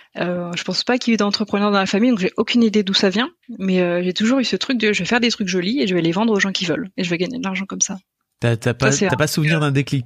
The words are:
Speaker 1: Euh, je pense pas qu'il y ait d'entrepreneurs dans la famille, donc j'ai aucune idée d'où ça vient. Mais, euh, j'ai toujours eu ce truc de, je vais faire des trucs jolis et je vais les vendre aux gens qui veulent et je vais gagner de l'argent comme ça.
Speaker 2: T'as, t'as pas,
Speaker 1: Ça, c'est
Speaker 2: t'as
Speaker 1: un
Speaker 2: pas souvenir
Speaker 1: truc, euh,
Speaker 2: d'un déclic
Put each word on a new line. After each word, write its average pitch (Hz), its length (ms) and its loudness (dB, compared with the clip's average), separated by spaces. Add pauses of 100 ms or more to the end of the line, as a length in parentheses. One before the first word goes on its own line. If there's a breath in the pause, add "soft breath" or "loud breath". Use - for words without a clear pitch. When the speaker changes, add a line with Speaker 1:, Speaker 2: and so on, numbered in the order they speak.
(180 loud breath)
Speaker 1:
Euh, 175 380 -4
je - 80 -8
pense 180 200 -4
pas 247 140 0
qu'il 240 140 0
y - 20 4
ait 220 40 4
d'entrepreneurs 208 540 0
dans 202 80 4
la 190 80 2
famille, 220 220 2
donc 226 100 2
j'ai 202 160 -2
aucune 240 260 2
idée 214 220 4
d'où 190 100 -2
ça 196 160 4
vient. 226 220 0 (280)
Mais, 185 220 2
euh, 175 220 0
j'ai 180 100 0
toujours 233 260 2
eu 247 40 0
ce 202 140 -2
truc 262 200 -2
de, 214 160 2
je 196 60 -2
vais 175 60 -2
faire 233 160 2
des 233 100 2
trucs 202 160 -4
jolis 185 340 -2
et 226 60 2
je 185 80 0
vais 170 60 2
les 165 100 2
vendre 220 220 2
aux 196 60 2
gens 190 120 0
qui 190 140 -4
veulent 165 320 -2
et 185 80 -4
je 175 40 -6
vais 170 80 0
gagner 175 220 -4
de 175 40 -6
l'argent 190 220 -6
comme 190 160 -10
ça. 190 160 -4 (440)
Speaker 2:
T'as, 117 160 0
t'as 117 180 -2
pas, 135 160 2
Speaker 1:
Ça, - 60 -2
c'est 202 100 0
Speaker 2:
t'as 170 60 2
Speaker 1:
un 123 40 0
Speaker 2:
pas 151 100 0
souvenir 156 260 0
Speaker 1:
truc, 156 100 0
euh, 147 40 2
Speaker 2:
d'un 139 40 2
déclic 139 340 0